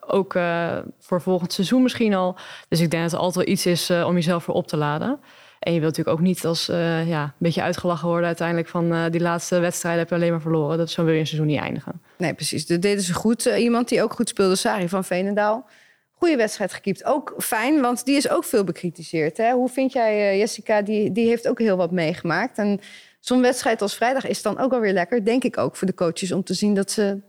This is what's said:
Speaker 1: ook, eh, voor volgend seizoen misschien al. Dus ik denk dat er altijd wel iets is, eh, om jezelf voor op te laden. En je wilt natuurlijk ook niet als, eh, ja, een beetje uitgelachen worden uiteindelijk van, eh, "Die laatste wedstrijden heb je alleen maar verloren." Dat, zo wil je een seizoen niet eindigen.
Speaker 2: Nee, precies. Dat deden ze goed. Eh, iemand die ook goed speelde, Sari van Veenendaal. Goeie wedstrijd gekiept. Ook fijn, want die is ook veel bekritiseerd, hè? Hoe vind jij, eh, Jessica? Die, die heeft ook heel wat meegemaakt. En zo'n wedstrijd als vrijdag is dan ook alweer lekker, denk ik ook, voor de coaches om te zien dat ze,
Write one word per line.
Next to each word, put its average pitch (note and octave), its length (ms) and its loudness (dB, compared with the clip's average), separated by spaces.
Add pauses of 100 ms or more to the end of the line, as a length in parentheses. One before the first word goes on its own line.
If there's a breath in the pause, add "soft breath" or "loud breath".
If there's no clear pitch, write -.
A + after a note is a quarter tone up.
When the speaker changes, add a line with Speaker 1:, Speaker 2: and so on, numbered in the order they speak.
Speaker 1:
ook, G3 280 0
eh, E3+ 420 0 (220)
voor F3+ 220 -2
volgend F3+ 320 -2
seizoen A3 300 2
misschien A#3 300 2
al. F#3 220 0 (320 loud breath)
Dus E3 120 2
ik E3 120 4
denk E3 120 0
dat E3 80 0
er F3 60 -2
altijd F3+ 280 0
wel - 80 2
iets - 120 0
is, F3 240 0
eh, F3 180 2
om E3+ 60 2
jezelf F3 300 0
voor - 100 -4
op - 140 -2
te D#3+ 100 -4
laden. D3+ 420 -2 (400 loud breath)
En E3+ 140 -2
je E3+ 60 2
wilt D#3 180 0
natuurlijk D#3+ 200 0
ook E3 80 2
niet F3+ 200 0
als, E3 240 -2
eh, E3 380 0
ja, D#3+ 160 0
een D3 140 -6
beetje E3+ 240 0
uitgelachen E3+ 460 -2
worden E3+ 200 0
uiteindelijk E3+ 400 -2
van, E3+ 260 0
eh, E3 160 0
"Die E3 120 0
laatste E3+ 380 0
wedstrijden E3+ 400 0
heb E3 100 -2
je F3+ 60 0
alleen E3+ 160 2
maar E3 100 -2
verloren." D#3+ 360 0
Dat, E3 120 -2
zo - 140 -2
wil D#3+ 100 4
je D#3+ 60 2
een D#3+ 80 0
seizoen D#3 220 0
niet C#3+ 100 2
eindigen. - 420 -8 (160 soft breath)
Speaker 2:
Nee, E3 160 -2
precies. - 340 -6
Dat F3 140 0
deden G3+ 220 0
ze F3 100 -4
goed. A3 320 0
Eh, A3 160 2
iemand A#3 280 2
die F3 140 2
ook A3+ 100 -2
goed - 160 -2
speelde, F#3+ 260 2
Sari G3+ 340 0
van F#3+ 140 -2
Veenendaal. G#3 640 0 (460 soft breath)
Goeie E4 260 2
wedstrijd G#3+ 360 0
gekiept. - 320 -6
Ook C4+ 320 0
fijn, B3+ 440 0
want A#3+ 240 0
die C#4 100 2
is C#4+ 140 2
ook D#4+ 140 0
veel G#3 200 0
bekritiseerd, E3 720 -4
hè? A3+ 140 2
Hoe B3+ 180 2
vind C4 240 0
jij, G#3+ 380 2
eh, G3 80 2
Jessica? G#3+ 420 0
Die, G#3 300 0
die A3+ 160 2
heeft A#3 200 0
ook B3+ 120 -2
heel G#3+ 180 2
wat F3 140 0
meegemaakt. F3 640 -2
En G3+ 220 0 (400 loud breath)
zo'n B3+ 220 2
wedstrijd B3 400 2
als G3+ 140 -2
vrijdag A#3+ 320 0
is - 140 -4
dan - 180 -2
ook B3+ 140 0
alweer G#3+ 200 2
lekker, F#3+ 320 0
denk A#3+ 180 2
ik - 140 -2
ook, C3+ 180 -2
voor - 120 -2
de F#3 60 0
coaches F3 380 -2
om F3+ 120 -2
te F#3 100 -4
zien G#3 220 2
dat G3 160 0
ze, G3+ 360 0